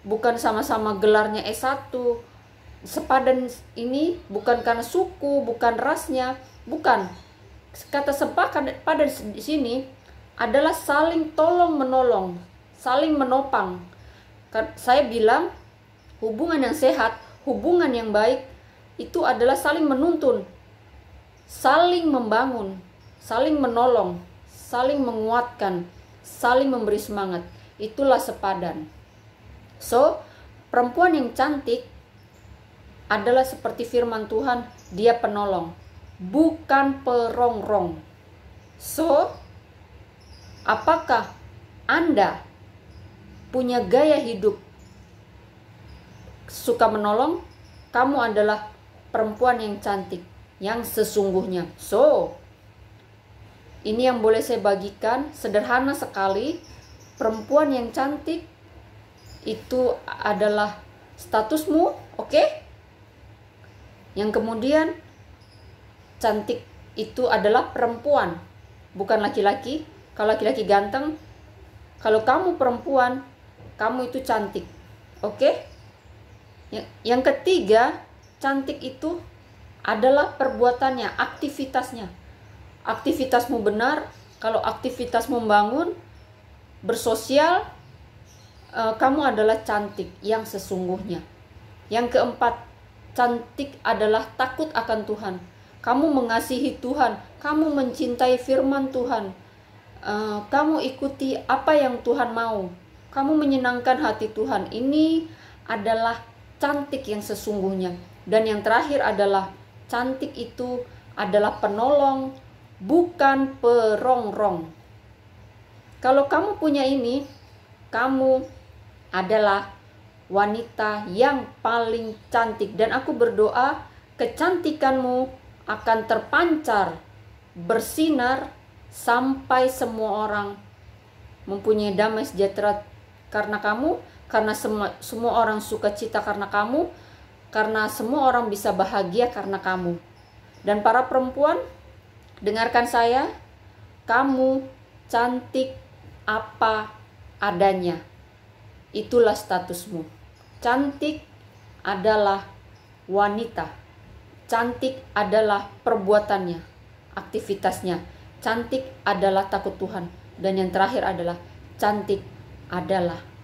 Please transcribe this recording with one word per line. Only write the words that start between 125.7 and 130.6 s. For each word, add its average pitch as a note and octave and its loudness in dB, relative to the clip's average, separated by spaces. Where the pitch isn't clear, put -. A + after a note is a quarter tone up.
terpancar, A#3 0
bersinar B3 0
sampai B3+ 2
semua A3 -4
orang G#3 -4